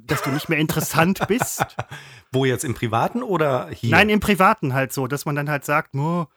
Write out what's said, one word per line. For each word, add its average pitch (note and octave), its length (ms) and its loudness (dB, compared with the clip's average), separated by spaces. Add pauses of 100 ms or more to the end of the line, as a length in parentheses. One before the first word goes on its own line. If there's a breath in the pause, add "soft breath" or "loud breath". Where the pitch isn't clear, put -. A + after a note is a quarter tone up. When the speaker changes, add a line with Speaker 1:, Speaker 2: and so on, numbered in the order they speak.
Speaker 1:
dass - 160 -2
du C#3+ 80 -4
nicht D3 180 -4
mehr D#3 100 0
interessant D#3+ 680 0
Speaker 2:
<laughs> - 40 0
Speaker 1:
bist? - 380 -2 (680 loud breath)
Speaker 2:
Wo C3 140 2
jetzt, B2+ 180 0
im B2+ 80 -2
Privaten B2+ 500 -2
oder D#3 480 0
hier? - 200 -4
Speaker 1:
Nein, F#3+ 180 6
im G#3 120 2
Privaten F#3 520 2
halt C3+ 220 -2
so, C3 120 -2
dass C3+ 200 -6
man D3 100 -2
dann D3 140 -4
halt D3 160 -4
sagt, D3+ 280 -2
"Oh, D#3+ 300 -2 (120)